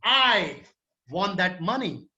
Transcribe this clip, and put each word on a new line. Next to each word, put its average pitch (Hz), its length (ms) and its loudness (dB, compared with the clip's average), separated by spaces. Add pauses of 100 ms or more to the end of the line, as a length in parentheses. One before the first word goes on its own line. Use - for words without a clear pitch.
I 233 580 2 (480)
want 185 280 -2
that 180 240 0
money. 214 460 -4 (100)